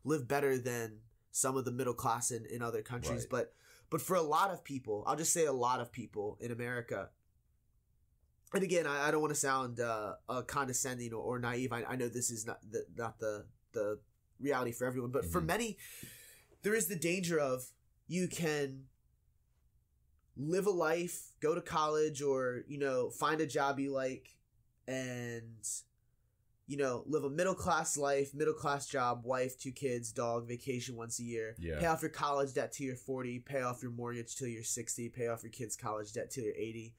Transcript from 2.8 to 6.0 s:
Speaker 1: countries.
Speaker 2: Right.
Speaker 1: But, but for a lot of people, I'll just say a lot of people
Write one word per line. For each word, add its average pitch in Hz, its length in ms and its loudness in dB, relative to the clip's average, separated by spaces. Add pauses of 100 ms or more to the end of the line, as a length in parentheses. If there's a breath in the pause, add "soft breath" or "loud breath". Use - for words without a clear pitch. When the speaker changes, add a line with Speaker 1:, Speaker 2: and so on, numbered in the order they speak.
Speaker 1:
countries. 113 400 -2
Speaker 2:
Right. - 80 -8
Speaker 1:
But, 120 240 0 (360 loud breath)
but 156 120 0
for 180 160 2
a 175 40 4
lot 165 300 4
of - 140 -8
people, 107 420 -2
I'll 151 80 4
just 160 160 0
say 165 140 6
a 143 80 4
lot 123 260 4
of 120 140 -6
people 107 480 -4